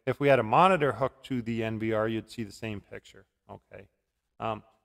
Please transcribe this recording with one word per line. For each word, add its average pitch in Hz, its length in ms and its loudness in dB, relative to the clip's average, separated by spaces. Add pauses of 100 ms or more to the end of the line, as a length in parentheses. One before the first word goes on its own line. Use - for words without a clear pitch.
If 127 120 0
we 143 100 4
had 131 100 8
a 110 40 2
monitor 147 500 4
hooked 127 340 -6
to 123 160 -2
the 113 200 -2
N 110 140 -4
V 110 160 -2
R, 110 140 2
you'd 110 240 -4
see 120 120 -8
the 104 80 -12
same 107 300 -10
picture, 101 440 -20 (220)
okay? 101 400 -18 (520)
Um, 110 240 -6 (220)